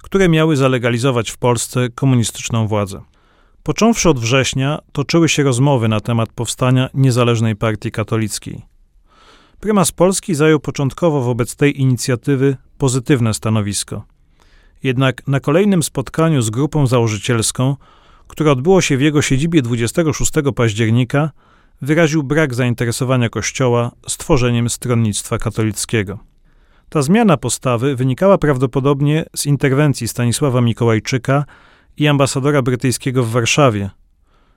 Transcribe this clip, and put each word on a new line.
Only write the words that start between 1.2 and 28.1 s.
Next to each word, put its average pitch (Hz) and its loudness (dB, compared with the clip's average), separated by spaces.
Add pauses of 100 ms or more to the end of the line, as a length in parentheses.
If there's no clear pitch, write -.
w - -14
Polsce 123 -2
komunistyczną 120 0
władzę. 98 -4 (640)
Począwszy 208 2
od 135 2
września, 135 -2 (140)
toczyły 160 0
się - 0
rozmowy 135 2
na 110 0
temat 113 -2
powstania 127 -2
niezależnej 117 2
partii 110 -4
katolickiej. - -6 (1000)
Prymas 202 0
Polski 185 0
zajął 151 4
początkowo 147 -2
wobec 120 -2
tej 143 0
inicjatywy 131 0 (220)
pozytywne 123 0
stanowisko. 107 -4 (760)
Jednak 131 -2
na 139 0
kolejnym 180 2
spotkaniu 147 -2
z 110 -2
grupą 143 0
założycielską, 117 0 (520)
które 151 0
odbyło 165 4
się 151 0
w 123 0
jego 147 2
siedzibie 151 2
dwudziestego 120 0
szóstego 139 -2
października, 120 0 (520)
wyraził 156 2
brak 143 0
zainteresowania 120 0
Kościoła 120 -2 (180)
stworzeniem 120 0
stronnictwa 117 -2
katolickiego. 107 -4 (680)
Ta 156 0
zmiana 190 4
postawy 123 -2
wynikała 135 2